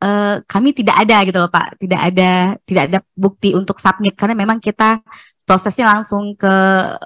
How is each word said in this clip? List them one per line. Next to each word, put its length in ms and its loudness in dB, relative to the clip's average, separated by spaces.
eh, 280 -2
kami 240 0
tidak 320 0
ada 140 4
gitu 120 -2
loh, 120 0
Pak. 280 -2
Tidak 200 -2
ada, 640 2
tidak 280 -2
ada 80 0
bukti 440 -2
untuk 240 -4
submit 360 -2
karena 200 -4
memang 240 -2
kita 440 -2
prosesnya 480 2
langsung 400 -8
ke, 180 2